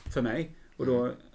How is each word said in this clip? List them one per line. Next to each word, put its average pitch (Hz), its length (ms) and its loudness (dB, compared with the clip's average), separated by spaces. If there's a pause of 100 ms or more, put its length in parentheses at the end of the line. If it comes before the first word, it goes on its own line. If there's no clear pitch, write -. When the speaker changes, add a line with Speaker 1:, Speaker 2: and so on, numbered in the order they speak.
(140)
Speaker 1:
för 135 80 2
mig. 123 340 -2 (220)
Och 127 80 -2
då, 123 200 4
Speaker 2:
Mm. 123 100 -4 (180)